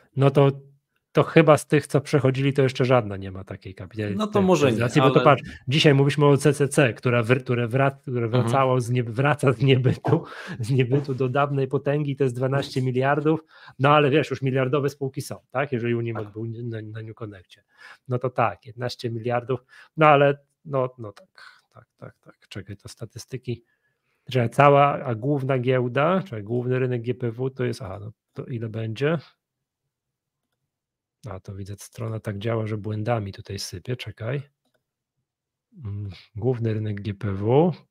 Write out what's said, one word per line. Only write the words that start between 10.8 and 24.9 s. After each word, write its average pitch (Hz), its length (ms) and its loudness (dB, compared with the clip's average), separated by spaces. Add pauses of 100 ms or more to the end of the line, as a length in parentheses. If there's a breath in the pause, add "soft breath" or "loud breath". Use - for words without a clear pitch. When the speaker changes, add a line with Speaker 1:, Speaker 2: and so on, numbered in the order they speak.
Speaker 1:
do 127 140 -2
dawnej 139 400 0
potęgi, 143 480 -2
to 139 80 0
jest 120 120 0
dwanaście 135 460 -2
miliardów, 143 580 0 (380 loud breath)
no 131 120 4
ale 147 200 6
wiesz, 143 200 2
już 131 120 -6
miliardowe 135 460 0
spółki 139 340 -8
są, - 140 -12 (140)
tak? 131 220 -4
Jeżeli 120 220 -2
Unimed 117 300 -6
Speaker 2:
Tak. 104 80 -16
Speaker 1:
był 110 140 -10
na, 113 360 -10
na 110 200 -14
New 110 120 -14
Connectie. 101 480 -16 (460 loud breath)
No 123 100 -2
to 127 120 -4
tak, 110 360 -2
jedenaście 120 440 -10
miliardów, 120 500 -6 (360 soft breath)
no 156 100 4
ale 143 320 4 (260)
no, 135 340 -4
no 107 140 -14
tak, - 500 -20 (120)
tak, 113 120 -20 (120)
tak, - 160 -20 (100)
tak. - 240 -20
Czekaj, 98 280 -14
to - 120 -20
statystyki. 120 760 -12 (680)
Czekaj, 120 200 0
cała, 143 540 6